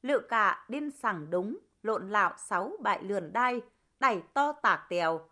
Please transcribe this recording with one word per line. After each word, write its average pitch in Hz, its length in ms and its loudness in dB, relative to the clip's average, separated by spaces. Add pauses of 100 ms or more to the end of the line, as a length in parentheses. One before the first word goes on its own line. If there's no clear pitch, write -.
Lự 262 180 2
cả 208 500 0
đinh 294 220 -4
sẳng 175 380 -4
đúng, 190 280 -2 (260)
lộn 196 260 -2
lạo 202 280 2
sáu 202 420 -2
bại 208 240 0
lườn 185 300 -4
đai, 247 280 2 (380)
đẩy 233 220 2 (120)
to 294 180 2
tạc 214 380 2
tèo 165 320 0 (100)